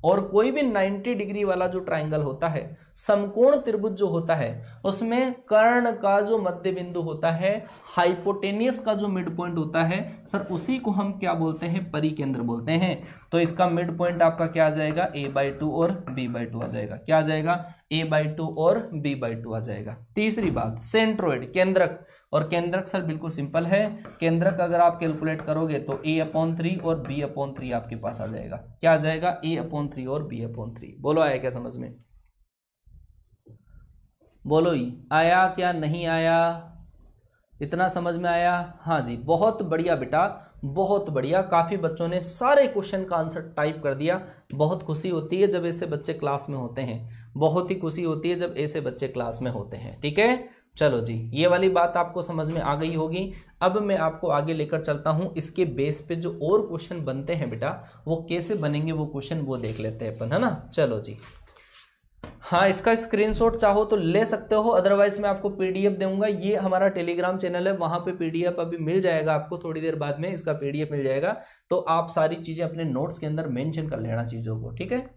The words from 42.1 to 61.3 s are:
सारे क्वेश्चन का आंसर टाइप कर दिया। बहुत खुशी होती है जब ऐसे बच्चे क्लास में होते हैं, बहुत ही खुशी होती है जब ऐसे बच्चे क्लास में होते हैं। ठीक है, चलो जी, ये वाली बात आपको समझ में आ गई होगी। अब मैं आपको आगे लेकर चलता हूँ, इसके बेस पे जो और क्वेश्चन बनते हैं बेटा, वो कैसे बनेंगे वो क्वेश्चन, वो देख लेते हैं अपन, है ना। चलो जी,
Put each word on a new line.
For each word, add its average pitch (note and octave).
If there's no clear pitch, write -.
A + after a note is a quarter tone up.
सारे C4+
क्वेश्चन F#3+
का F3
आंसर E3
टाइप D#3
कर C#3+
दिया। E3
बहुत D3+
खुशी D#3
होती E3
है G3+
जब F3+
ऐसे E3+
बच्चे D3+
क्लास C#3
में C#3
होते B2
हैं, A#2
बहुत E3+
ही F#3+
खुशी E3
होती D#3+
है F3+
जब F3
ऐसे D3+
बच्चे C3
क्लास A#2
में B2+
होते G2+
हैं। -
ठीक D3
है, B3
चलो C3+
जी, A2+
ये D3+
वाली F#3
बात F3
आपको E3+
समझ D#3+
में E3
आ C#3+
गई D#3+
होगी। E3
अब F#3
मैं G3+
आपको D#3+
आगे D3+
लेकर D#3
चलता D3
हूँ, E3+
इसके E3
बेस C#3
पे E3+
जो E3+
और G3+
क्वेश्चन E3
बनते C#3
हैं C#3+
बेटा, A#2
वो D#3+
कैसे F3
बनेंगे D3+
वो D3+
क्वेश्चन, D3+
वो C3
देख A2
लेते A2
हैं A2
अपन, A#2
है F3+
ना। G#3+
चलो B2
जी, A2